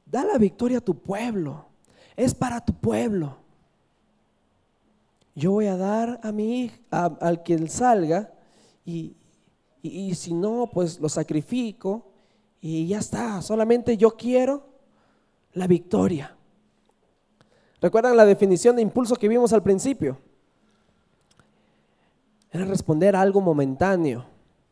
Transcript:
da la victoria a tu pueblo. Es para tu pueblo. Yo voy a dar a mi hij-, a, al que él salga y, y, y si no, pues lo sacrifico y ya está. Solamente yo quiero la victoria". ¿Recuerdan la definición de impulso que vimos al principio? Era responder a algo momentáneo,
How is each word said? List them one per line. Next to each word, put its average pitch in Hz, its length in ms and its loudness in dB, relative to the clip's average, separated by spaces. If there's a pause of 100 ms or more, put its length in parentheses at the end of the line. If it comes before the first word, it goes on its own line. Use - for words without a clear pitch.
da 247 180 -4
la 403 140 2
victoria 240 400 2
a - 20 -14
tu 180 140 -2
pueblo. 190 720 -6 (480)
Es 240 180 0
para 240 300 -6
tu 196 100 -2
pueblo. 214 640 -4 (2000)
Yo 156 160 -2
voy 208 140 0
a 190 120 -2
dar 226 440 -4
a 220 100 -8
mi 226 360 -4
hij-, - 120 -16 (120)
a, 175 140 -2 (160)
al 170 200 -2
que 170 140 -2
él 160 140 -2
salga 175 640 0 (540)
y, 165 300 -10 (680)
y, 190 280 -10
y 175 60 -6
si 170 180 -10
no, 220 380 -4
pues 175 280 -4
lo 147 100 -4
sacrifico 196 1000 -6 (500)
y 160 260 -4
ya 208 120 -2
está. 208 420 -6
Solamente 226 560 0
yo 214 180 4
quiero 254 480 0 (880)
la 185 120 -6
victoria". 175 680 0 (1500)
¿Recuerdan 226 340 4
la 220 100 10
definición 196 500 6
de 233 80 2
impulso 233 320 0
que 208 120 0
vimos 233 240 2
al 208 120 4
principio? 190 560 -2 (2250)
Era 180 140 -4
responder 190 500 2
a 185 60 2
algo 196 200 4
momentáneo, 147 840 0 (460)